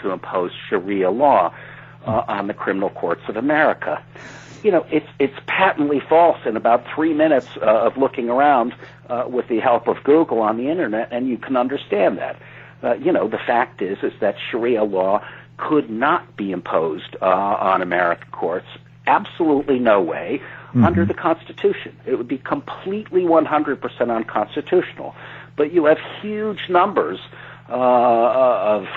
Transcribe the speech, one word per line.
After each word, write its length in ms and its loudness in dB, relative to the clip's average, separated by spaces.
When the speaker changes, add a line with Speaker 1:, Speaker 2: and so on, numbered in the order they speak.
Speaker 1:
to 100 -4
impose 400 -6
Sharia 440 -2
law, 420 2
uh, 200 0
on 200 -4
the 80 -6
criminal 340 -4
courts 380 -4
of 100 -8
America. 640 0
You 80 4
know, 180 4
it's, 200 -2
it's 260 0
patently 540 0
false. 460 4
In 100 -2
about 300 2
three 180 0
minutes, 360 2
uh, 40 0
of 100 -2
looking 320 0
around, 440 4
uh, 180 -4
with 220 -4
the 100 0
help 280 2
of 160 -2
Google 380 4
on 160 0
the 120 -4
internet, 420 -2
and 160 -4
you 100 -2
can 200 -6
understand 600 -2
that. 200 -8
Uh, 120 0
you 180 -2
know, 160 0
the 100 -4
fact 440 -2
is, 200 -4
is 200 -4
that 160 0
Sharia 360 0
law 360 0
could 320 0
not 460 -2
be 160 -4
imposed, 720 -4
uh, 40 -2
on 560 2
American 500 -2
courts. 360 -6
Absolutely 720 2
no 240 4
way 400 -4
Speaker 2:
Mm-hmm. 120 4
Speaker 1:
under 200 2
the 80 -2
Constitution. 880 -4
It 120 -2
would 120 -6
be 120 -4
completely 840 -4
one 200 4
hundred 340 -2
percent 300 -4
unconstitutional. 1040 -2
But 160 0
you 140 2
have 140 6
huge 480 -6
numbers, 520 0
uh, 60 -8
of, 1200 4